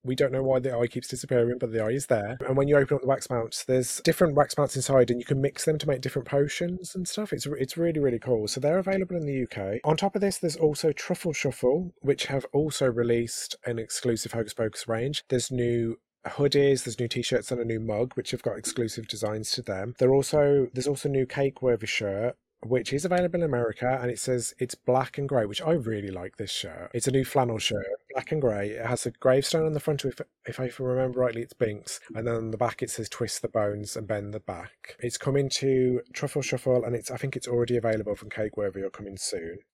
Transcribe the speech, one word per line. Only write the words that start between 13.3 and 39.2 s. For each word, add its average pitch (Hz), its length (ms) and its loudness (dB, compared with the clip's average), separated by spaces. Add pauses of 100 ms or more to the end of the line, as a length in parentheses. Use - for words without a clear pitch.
an 120 140 -2
exclusive 113 540 -2
Hocus 113 240 -2
Pocus - 320 -2
range. 120 420 -2
There's 123 220 0
new 120 480 0 (260)
hoodies, 143 580 4
there's 117 160 -8
new 120 80 0
t-shirts 120 440 -2
and 120 100 -2
a 113 40 -2
new 113 140 -2
mug, 113 360 -2
which - 160 -4
have 123 100 -6
got 110 160 -4
exclusive 110 500 -4
designs 107 440 -4
to 123 100 -4
them. 101 380 -6
They're 131 160 6
also, 143 580 4
there's 127 140 -4
also 143 220 -2
a - 20 0
new 135 160 2
Cake 139 340 -2
Worthy 120 240 2
shirt, 107 520 -2 (260)
which 117 300 0
is 143 120 -2
available 180 340 2
in 170 40 2
America, 123 560 0
and 123 120 -2
it 113 80 -8
says 123 400 -2
it's 127 160 -4
black - 420 0
and 139 100 -4
grey, 120 200 2
which 110 160 -6
I 160 80 2
really 110 400 0
like 92 260 -8
this 101 140 -8
shirt. - 420 -8
It's 120 140 -2
a 131 40 2
new 131 140 4
flannel 120 320 2
shirt, 98 300 -2 (260)
black 131 180 -4
and 156 80 0
grey. 104 300 2
It 113 160 -8
has 120 220 -2
a 117 40 -2
gravestone 139 540 2
on 156 80 0
the 147 60 -2
front, 143 260 -2
if, - 160 -4 (240)
if 120 140 -8
I 127 180 -2
remember 127 440 0
rightly, 117 200 0
it's 113 120 -10
Binks, 104 460 -4 (140)
and 113 140 -4
then 117 80 0
on 113 160 -4
the 110 60 -4
back 117 260 0
it 110 80 -6
says 110 180 -6
"Twist - 320 -4
the 113 60 -4
bones 104 480 -2
and 110 120 -8
bend 104 240 -4
the 107 80 -8
back." - 600 -12
It's 120 180 -6
coming 139 320 0
to 127 520 2 (120)
Truffle 143 300 -4
Shuffle, 123 420 2
and 120 100 -2
it's, 110 140 -6
I 123 80 -8
think 135 180 -4
it's 123 120 -8
already 120 300 2
available 110 380 0
from 104 140 -16
Cake 107 280 -4
Worthy 98 260 -2
or 95 80 -4
coming 98 260 -12
soon. 87 400 -6 (160)